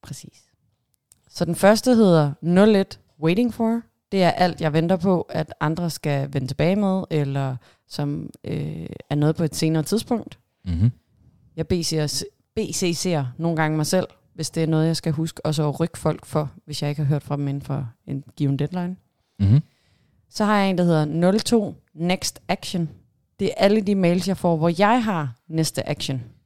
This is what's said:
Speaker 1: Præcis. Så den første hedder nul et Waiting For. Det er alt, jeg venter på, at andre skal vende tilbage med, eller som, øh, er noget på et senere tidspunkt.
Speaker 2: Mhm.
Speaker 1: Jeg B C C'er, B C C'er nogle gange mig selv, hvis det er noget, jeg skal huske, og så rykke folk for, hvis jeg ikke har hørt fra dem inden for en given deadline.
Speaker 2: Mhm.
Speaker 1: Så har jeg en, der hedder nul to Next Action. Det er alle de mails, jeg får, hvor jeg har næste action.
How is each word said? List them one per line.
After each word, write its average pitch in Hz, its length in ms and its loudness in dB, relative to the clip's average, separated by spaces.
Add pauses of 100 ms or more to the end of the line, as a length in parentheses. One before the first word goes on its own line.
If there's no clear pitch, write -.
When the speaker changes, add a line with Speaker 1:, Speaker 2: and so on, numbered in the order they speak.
Speaker 1:
Præcis. - 420 -18 (840)
Så - 160 -4
den 165 100 -4
første 220 400 4
hedder 165 460 6
nul 190 340 6
et 196 240 -2 (220)
Waiting 208 320 0
For. 226 280 -2 (300)
Det 190 120 2
er 170 80 6
alt, 175 300 0
jeg 156 120 -2
venter 165 220 2
på, 180 260 2
at - 380 -6
andre 160 300 -2
skal 143 440 -4
vende 131 140 -4
tilbage 156 280 0
med, 190 360 0
eller 139 440 -2 (320)
som, 147 420 -6 (140)
øh, 156 420 -8 (240)
er 147 60 -2
noget 151 200 2
på 170 80 -2
et 151 120 -2
senere 160 280 0
tidspunkt. - 560 -4 (260)
Speaker 2:
Mhm. 92 260 2 (640)
Speaker 1:
Jeg 160 120 -6
B - 60 -2
C 165 200 -2
C'er, 151 300 -2 (320)
B 220 40 -2 (140)
C 175 240 0
C'er 160 280 -2 (120)
nogle 165 200 -2
gange 156 200 2
mig 151 80 0
selv, 185 220 0 (260)
hvis 160 160 -8
det 160 140 -2
er 160 40 0
noget, 156 200 2
jeg 160 80 0
skal - 180 -4
huske, 160 320 -6
og 151 100 0
så 151 160 0
rykke 139 260 -4
folk - 280 -4
for, 151 260 -4 (140)
hvis 151 160 -8
jeg 147 80 -2
ikke 147 140 -4
har 139 60 0
hørt 147 140 0
fra 147 140 -4
dem 143 100 -2
inden 139 140 -4
for 131 280 -6 (180)
en 139 160 -8 (120)
given 139 240 0
deadline. 175 360 -4 (440)
Speaker 2:
Mhm. 101 200 6 (720)
Speaker 1:
Så - 160 -2
har 208 120 4
jeg 196 120 2
en, 185 80 0
der 180 60 2
hedder 160 220 4
nul 170 340 2
to 214 360 0 (180)
Next 175 540 -4
Action. 175 420 -4 (500)
Det 196 80 0
er - 100 -2
alle 208 240 4
de 202 140 0
mails, 180 320 2
jeg 190 100 -2
får, 170 200 0
hvor 170 220 2
jeg 226 240 4
har 156 320 -4 (120)
næste 160 420 -4
action. 135 340 -6 (220)